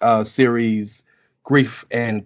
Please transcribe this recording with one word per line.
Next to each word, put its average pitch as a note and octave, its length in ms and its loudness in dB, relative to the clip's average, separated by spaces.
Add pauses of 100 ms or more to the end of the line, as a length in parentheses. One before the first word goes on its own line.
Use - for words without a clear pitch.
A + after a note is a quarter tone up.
uh, A2+ 200 2
series A2+ 800 -2 (400)
Grief - 480 0
and A#2 340 -4